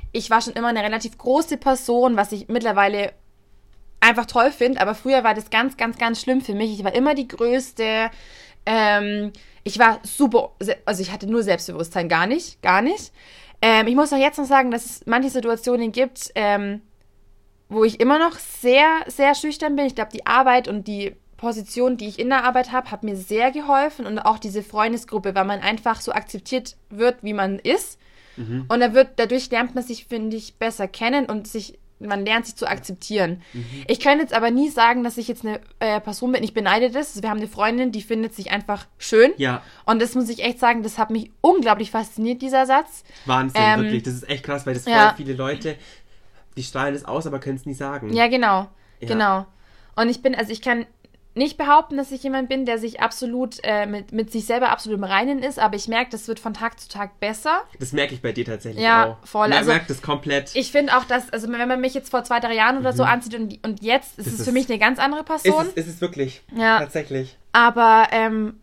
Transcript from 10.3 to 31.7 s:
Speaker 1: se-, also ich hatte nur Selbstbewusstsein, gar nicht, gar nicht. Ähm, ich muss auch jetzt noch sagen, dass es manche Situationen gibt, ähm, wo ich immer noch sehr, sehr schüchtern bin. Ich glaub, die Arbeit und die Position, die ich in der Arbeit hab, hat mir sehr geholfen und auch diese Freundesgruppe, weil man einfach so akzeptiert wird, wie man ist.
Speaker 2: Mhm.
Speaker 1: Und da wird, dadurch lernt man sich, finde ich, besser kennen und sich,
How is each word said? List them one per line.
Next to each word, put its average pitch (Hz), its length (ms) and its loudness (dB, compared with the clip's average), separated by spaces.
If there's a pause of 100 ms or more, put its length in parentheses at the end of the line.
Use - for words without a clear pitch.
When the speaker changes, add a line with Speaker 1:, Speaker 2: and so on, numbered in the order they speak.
Speaker 1:
se-, - 260 -4
also 185 160 -2
ich 180 100 -8
hatte 196 160 -10
nur 226 160 0
Selbstbewusstsein, 170 640 -2
gar 165 180 2
nicht, 302 360 -4
gar 185 180 4
nicht. 339 300 -2 (500)
Ähm, 220 260 4
ich 247 80 2
muss 294 180 4
auch 277 40 2
jetzt 285 200 2
noch 294 80 -4
sagen, 269 240 4
dass 233 160 -4
es - 220 -16
manche 254 240 2
Situationen 233 600 0
gibt, 254 440 -2
ähm, 202 460 0 (880)
wo 220 140 2
ich 220 160 4
immer 269 200 6
noch 330 180 2
sehr, 269 500 4 (200)
sehr 277 280 4
schüchtern 302 400 -4
bin. 277 120 0
Ich 262 80 -6
glaub, 220 160 -6
die - 160 -10
Arbeit 247 400 4
und 202 200 -6
die 202 280 -6 (220)
Position, 233 600 -2
die 214 100 -10
ich 208 120 -8
in 240 100 -2
der 262 140 2
Arbeit 254 280 0
hab, 247 200 -4
hat 208 120 -10
mir 208 120 -6
sehr 214 360 0
geholfen 285 540 0
und 214 140 -6
auch 220 180 2
diese 208 260 -8
Freundesgruppe, 214 720 -4
weil 196 100 2
man 202 160 -4
einfach 220 400 -2
so - 100 -6
akzeptiert - 640 -6 (120)
wird, 240 340 0
wie 208 100 -6
man 196 260 -2
ist. - 400 -2 (380)
Speaker 2:
Mhm. 123 320 -6
Speaker 1:
Und 240 100 2
da 240 140 4
wird, 262 240 6
dadurch 247 320 0
lernt 240 260 -2
man 247 80 -4
sich, 240 220 -12
finde 220 320 -6
ich, - 180 -16
besser 226 320 -4
kennen 247 380 -2
und 208 220 -6
sich, - 300 -12 (220)